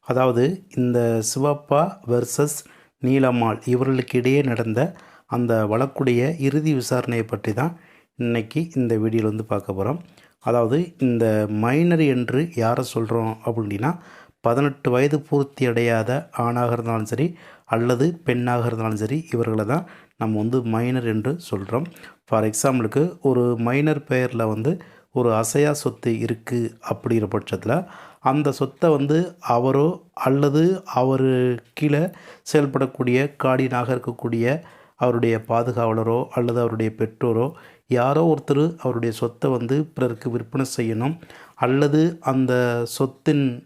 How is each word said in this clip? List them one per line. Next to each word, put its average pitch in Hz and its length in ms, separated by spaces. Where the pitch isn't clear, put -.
அதாவது 123 320
இந்த 123 200
சிவப்பா 143 540
வெர்சஸ் 143 440
நீலம்மாள் 123 520
இவர்களுக்கு 131 460
இடையே 131 280
நடந்த 113 320
அந்த 120 160
வழக்குடைய 123 500
இறுதி 151 320
விசாரணையை 120 480
பற்றி 107 320
தான் 165 140
இன்னைக்கு 117 380
இந்த 117 140
வீடியோவில் 110 280
வந்து 107 200
பார்க்க 98 260
போறோம். 120 220
அதாவது 117 300
இந்த 117 200
மைனர் 160 420
என்று 123 260
யாரை 120 300
சொல்றோம் 113 400
அப்படின்னா, 110 420
பதினெட்டு 135 480
வயது 143 240
பூர்த்தி 139 420
அடையாத 117 400
ஆணாக 120 320
இருந்தாலும் 113 360
சரி 135 140
அல்லது 120 300
பெண்ணாக 123 400
இருந்தாலும் 110 340
சரி, 131 160
இவர்களை 110 400
தான் 170 140
நம்ம 110 220
வந்து 123 160
மைனர் 120 400
என்று 110 180
சொல்றோம். 110 360
For 110 120
எக்ஸாம்பிளுக்கு 127 540
ஒரு 123 160
மைனர் 143 440
பெயரில் 123 440
வந்து 120 180
ஒரு 120 100
அசையா 143 300
சொத்து 117 280
இருக்கு 117 340
அப்படிங்கிற 113 400
பட்சத்துல 104 420
அந்த 143 280
சொத்தை 139 380
வந்து 139 200
அவரோ 131 340
அல்லது 143 340
அவரு 131 320
கீழே 147 240
செயல்படக்கூடிய 135 680
கார்டியனாக 127 520
இருக்கக்கூடிய 117 500
அவருடைய 117 320
பாதுகாவலரோ 117 680
அல்லது 120 260
அவருடைய 110 260
பெற்றோரோ 117 480
யாரோ 143 340
ஒருத்தர் 147 320
அவருடைய 117 380
சொத்தை 120 340
வந்து 120 220
பிறருக்கு 123 400
விற்பனை 123 300
செய்யணும் 117 400
அல்லது 143 360
அந்த 131 220
சொத்தின் 139 500